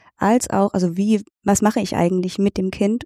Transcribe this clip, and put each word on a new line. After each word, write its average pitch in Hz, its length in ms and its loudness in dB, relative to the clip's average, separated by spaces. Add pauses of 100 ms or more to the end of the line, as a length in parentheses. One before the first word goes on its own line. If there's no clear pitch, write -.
(160)
als 226 340 0
auch, 196 240 0
also 180 220 0
wie, 208 280 0 (200)
was 202 180 2
mache 220 200 0
ich - 160 -6
eigentlich 180 420 0
mit 196 160 0
dem 190 160 -4
Kind 214 340 -2